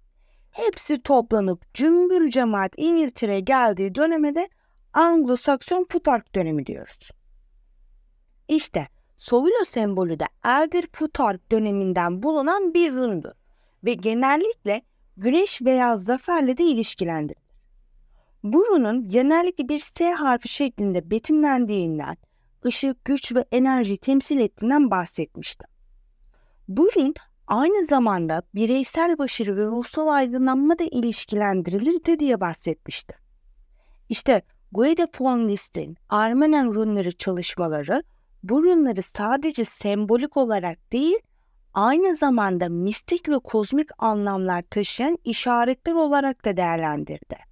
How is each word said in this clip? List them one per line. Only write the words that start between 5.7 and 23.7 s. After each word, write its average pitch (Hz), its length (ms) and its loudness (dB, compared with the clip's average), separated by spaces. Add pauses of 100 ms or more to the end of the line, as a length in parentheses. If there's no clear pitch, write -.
Futark 269 460 0
dönemi 160 300 -2
diyoruz. - 440 -14 (1400)
İşte 277 400 -2 (300)
Sovilo 349 480 2
sembolü 190 540 -2
de 156 60 -4 (200)
Elder 311 460 0
Futark 247 600 -4
döneminden 190 720 0
bulunan 320 500 0
bir 339 200 2
rundur 233 380 -4 (520)
ve 220 100 0
genellikle 247 880 0 (360)
güneş 269 440 0
veya 247 360 2
zaferle 254 600 0
de 330 60 2
ilişkilendirilir. 175 800 -2 (1000)
Bu 269 220 4
runun 247 440 0
genellikle 285 600 2
bir 294 100 -2
S 339 320 -2
harfi 277 360 0
şeklinde 190 640 -4
betimlendiğinden, 208 1040 0 (480)
ışık, 254 400 -4
güç 262 300 -4
ve 247 160 2
enerji 247 460 2